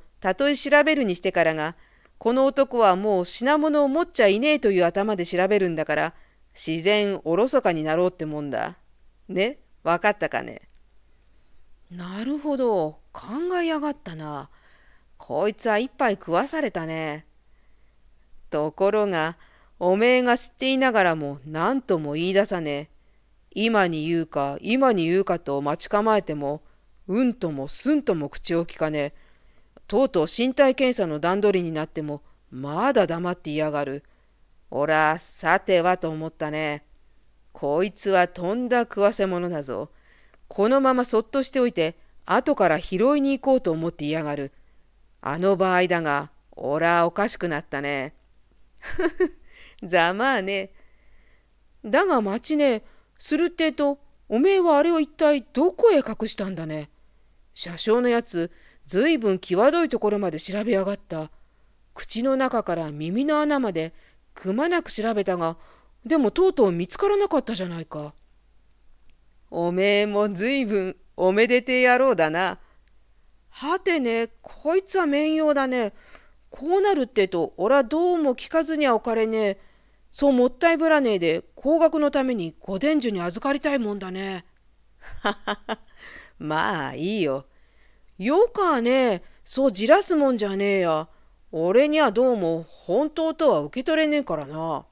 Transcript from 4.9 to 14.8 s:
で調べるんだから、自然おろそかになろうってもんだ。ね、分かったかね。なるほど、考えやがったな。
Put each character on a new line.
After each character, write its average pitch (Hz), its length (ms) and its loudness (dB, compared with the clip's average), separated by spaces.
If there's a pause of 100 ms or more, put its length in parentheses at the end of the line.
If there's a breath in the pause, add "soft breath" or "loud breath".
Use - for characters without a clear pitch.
で 175 80 -4
調 180 240 0
べ 208 100 2
る 185 100 2
ん 165 80 -4
だ 156 80 -2
か 151 100 -2
ら、 151 200 -2 (400 soft breath)
自 165 280 -6
然 202 420 2
お 165 120 0
ろ 220 120 2
そ 262 140 2
か 190 100 2
に 160 100 -4
な 156 140 0
ろ 180 100 2
う - 20 0
っ 180 40 -2
て 160 140 -10
も 151 140 -6
ん 147 100 -8
だ。 127 260 -6 (520)
ね、 202 300 -2 (260)
分 170 180 0
か 208 80 2
っ 208 80 -4
た 156 100 -4
か 123 140 -6
ね。 113 180 -16 (1300)
な 180 340 -12
る 285 140 -4
ほ 285 180 -2
ど、 202 440 0 (120)
考 - 140 -18 (340)
え 339 60 -2
や 311 140 -2
が 294 100 -4
っ 285 120 -8
た 165 140 -14
な。 147 340 -12 (680 soft breath)